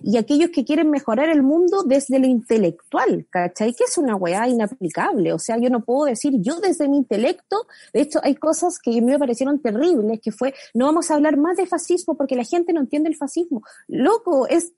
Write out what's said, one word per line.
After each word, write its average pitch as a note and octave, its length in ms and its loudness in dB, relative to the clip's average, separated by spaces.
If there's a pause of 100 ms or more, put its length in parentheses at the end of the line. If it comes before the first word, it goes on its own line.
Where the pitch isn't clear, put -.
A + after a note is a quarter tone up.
y G#3+ 140 2
aquellos D4 340 2
que C#4 120 -2
quieren D4+ 280 2
mejorar C4+ 380 0
el D4+ 120 4
mundo E4+ 400 2
desde C4+ 380 2
lo C4 80 4
intelectual, A3+ 1040 0
¿cachai? F#3 420 -2
Que B4 120 0
es A#4+ 120 -2
una B3+ 180 0
weá F#3+ 320 -2
inaplicable. G#3+ 840 -2
O D#3+ 60 -2
sea, A3+ 180 -4
yo B3 140 2
no A#3 120 0
puedo C4+ 220 0
decir, C4+ 340 -2
yo C4+ 200 -2
desde F4+ 280 0
mi C#4 100 2
intelecto, D4 680 -2 (280)
de B3 80 2
hecho, D4+ 200 0
hay C#4 140 0
cosas D#4+ 420 -2
que - 140 -4
a - 20 0
mí A#3 80 2
me B3+ 160 2
parecieron C4+ 420 0
terribles, A3+ 600 0
que A3 100 -6
fue, C4 220 -4 (220)
"No B3 100 2
vamos D#4+ 240 0
a D#4 60 2
hablar D4 220 2
más E4 200 0
de F#4 80 0
fascismo E4+ 500 -4
porque C4+ 200 -4
la B3 80 -2
gente F4 300 -2
no D#4+ 80 0
entiende D4 280 -2
el D#4 60 -4
fascismo". D4 480 -6 (240)
Loco, D4 600 0
es, E4+ 300 -2